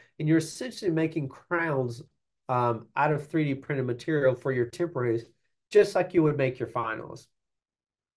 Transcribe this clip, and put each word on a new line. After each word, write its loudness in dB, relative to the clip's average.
and -2
you're 6
essentially -4
making 0
crowns, -4
um, 0
out 4
of -2
three 0
D 0
printed -4
material 2
for -4
your 0
temporaries, -2
just 6
like 0
you 6
would 4
make 0
your -4
finals. -6